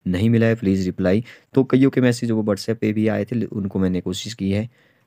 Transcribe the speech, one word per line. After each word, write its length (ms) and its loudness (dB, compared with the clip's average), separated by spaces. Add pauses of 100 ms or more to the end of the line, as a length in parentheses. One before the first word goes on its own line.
नहीं 240 2
मिला 160 4
है 80 2
प्लीज 300 0
रिप्लाई। 400 0 (300)
तो 100 4
कईयों 260 4
के 100 0
मैसेज 280 0
जो 80 0
वो 60 0
WhatsApp 380 -2
पे 120 0
भी 160 0
आए 160 -2
थे, 200 -4
उनको 340 -6
मैंने 220 0
कोशिश 340 -8
की 160 -4
है, 200 -2 (360)